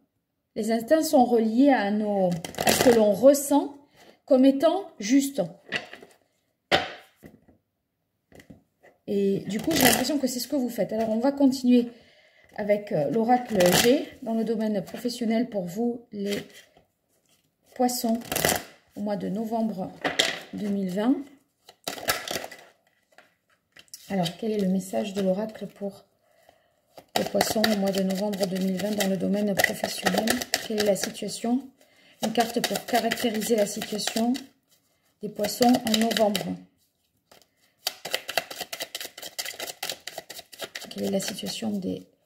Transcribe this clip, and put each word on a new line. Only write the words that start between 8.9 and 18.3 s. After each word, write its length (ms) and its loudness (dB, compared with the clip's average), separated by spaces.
Et 400 0
du 140 -4
coup, 100 -2
j'ai 120 2
l'impression 340 4
que 100 0
c'est 140 -6
ce 80 -10
que 80 -2
vous 100 -2
faites. 240 -4
Alors, 200 -2
on 80 -2
va 120 2
continuer 560 4
avec, 340 0
euh, 180 0
l'oracle 480 2
G 220 4
dans 100 -4
le 100 0
domaine 400 -2
professionnel 640 -2
pour 160 -4
vous, 480 -4
les 240 -4
poissons, 460 0